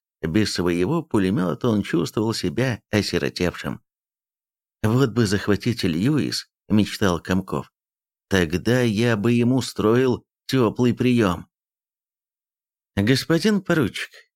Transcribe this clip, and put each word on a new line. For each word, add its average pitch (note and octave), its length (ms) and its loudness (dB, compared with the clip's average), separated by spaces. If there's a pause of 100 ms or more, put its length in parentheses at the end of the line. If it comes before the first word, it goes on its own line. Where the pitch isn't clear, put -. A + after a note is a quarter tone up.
(220)
без F#2 320 0
своего F2+ 500 0
пулемета F#2 640 -2
он G#2+ 140 2
чувствовал A2+ 520 -2
себя A2 480 -4 (100)
осиротевшим. E2+ 880 -2 (1040)
"Вот A#2+ 280 2
бы A2+ 140 2
захватить G2+ 580 0
Льюис", F#2 680 -2 (200)
мечтал G2 500 2
Комков. - 540 -4 (560)
"Тогда F#2 520 0
я A2+ 360 0
бы A#2 160 0
ему A#2+ 240 2
устроил A#2 680 0 (200)
теплый A#2+ 480 0
прием". A2+ 540 0 (1500)
"Господин E3 640 2
поручик", - 480 -2 (260)